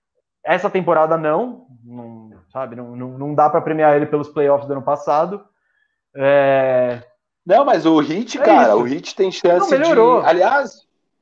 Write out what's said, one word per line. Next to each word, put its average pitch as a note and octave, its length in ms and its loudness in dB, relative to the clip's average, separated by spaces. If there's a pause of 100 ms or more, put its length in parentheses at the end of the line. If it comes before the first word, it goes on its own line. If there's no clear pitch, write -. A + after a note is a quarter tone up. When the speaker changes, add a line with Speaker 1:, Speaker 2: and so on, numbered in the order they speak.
(440)
Speaker 1:
Essa F#3 260 -2
temporada E3 480 0
não, E3+ 500 -4 (160)
não, A#2 480 -20 (200)
sabe, B2+ 240 -12
não, A#2+ 200 -16
não, B2+ 140 -12 (100)
não D3 160 -8
dá D3+ 160 4
pra E3 100 0
premiar D#3 340 2
ele D3 120 0
pelos D3 220 -4
playoffs C#3+ 380 0
do C#3+ 60 -10
ano C3+ 80 -6
passado. D#3 640 -4 (680)
É, C3+ 880 0 (420)
Speaker 2:
Não, A3 180 4
mas F#3+ 220 0
o D#3+ 160 4
Heat, F#3 380 -8
Speaker 1:
é C4+ 40 0
Speaker 2:
cara, E3 260 4
Speaker 1:
isso. G#2 80 4
Speaker 2:
o A#2+ 100 -2
Heat D3 280 -8
tem F#3+ 160 -2
chance F3+ 400 0
Speaker 1:
Não, C4+ 80 2
melhorou. B3 420 4
Speaker 2:
de, C#3 60 -2
aliás, G#3+ 600 0 (340)